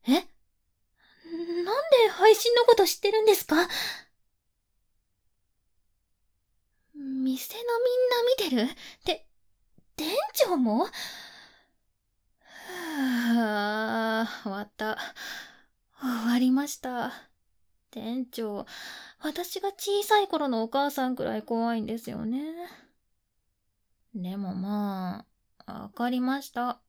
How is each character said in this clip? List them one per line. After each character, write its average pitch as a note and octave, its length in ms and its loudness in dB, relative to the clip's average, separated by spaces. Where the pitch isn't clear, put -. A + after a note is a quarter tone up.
な B3+ 80 6
ん - 0 -
で F#4 100 0
配 G#4 240 10
信 - 220 2
の A#4+ 80 6
こ A#4 100 10
と G4+ 100 6
知 - 120 0
っ - 40 -18
て G4+ 120 2
る A4 100 4
ん - 20 2
で G#4 120 8
す - 100 -6
か？ F4 220 4
店 C4 640 -4
の A4+ 60 -10
み C#4 140 0
ん - 20 2
な G#3+ 60 2
見 - 20 0
て - 0 -
る？ - 80 -6
て、 - 240 -4
店 D#4 180 -6
長 G4 220 2
も？ B3 300 2
は - 40 -12
あ、 - 160 -12
終 G#3 80 -6
わ G3 120 -6
っ G#3 140 -16
た。 G#3+ 220 -4
終 C4 80 -4
わ B3 40 4
り B3+ 140 4
ま C#4 160 2
し - 120 -10
た。 B3+ 340 -6
店 A#3 340 -6
長、 G#3+ 400 -8
私 F4 380 -6
が G4 140 -4
小 G4+ 320 -2
さ G#4 160 4
い G4 80 -2
頃 D4+ 200 -2
の A3+ 140 0
お A3+ 60 -4
母 C#4 240 0
さ C4 160 -2
ん B3+ 80 -4
く - 80 -4
ら A3 120 -2
い G#3+ 60 -4
怖 A#3 320 -2
い A3+ 60 -2
ん G#3+ 60 -6
で A3+ 120 -6
す A3+ 100 -12
よ - 160 -8
ね。 C#4+ 300 -4
で F#3 220 -8
も G3 180 -6
ま G3 720 -6
あ、 - 60 -14
わ - 160 -14
か A#3+ 200 -4
り B3 120 -2
ま C4 200 -2
し - 120 -16
た。 B3 360 -6